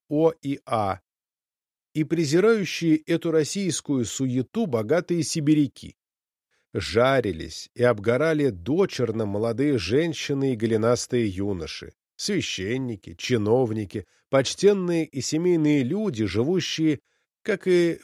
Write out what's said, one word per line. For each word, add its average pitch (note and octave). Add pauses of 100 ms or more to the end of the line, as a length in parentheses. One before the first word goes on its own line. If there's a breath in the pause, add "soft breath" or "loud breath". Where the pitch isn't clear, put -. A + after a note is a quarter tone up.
"о" D#3
и C#3
"а", G#2 (920)
и D3+
презирающие E3+
эту E3
российскую D3+
суету C3
богатые D#3
сибиряки. D3+ (760)
Жарились G2
и A#2+
обгорали B2
дочерно A2+
молодые A#2
женщины C3+
и -
голенастые A2+
юноши, F#2+ (240)
священники, A#2+
чиновники, A2 (240)
почтенные F3
и C3+
семейные D3+
люди, D3+
живущие, D3 (400)
как -
и F3